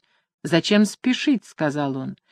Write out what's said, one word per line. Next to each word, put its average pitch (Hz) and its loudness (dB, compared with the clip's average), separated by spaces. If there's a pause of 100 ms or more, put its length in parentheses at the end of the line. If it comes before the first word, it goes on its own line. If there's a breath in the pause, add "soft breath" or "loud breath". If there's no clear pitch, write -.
(440)
«Зачем 170 2
спешить?» — 254 0
сказал 143 -4
он. 135 -10 (160 soft breath)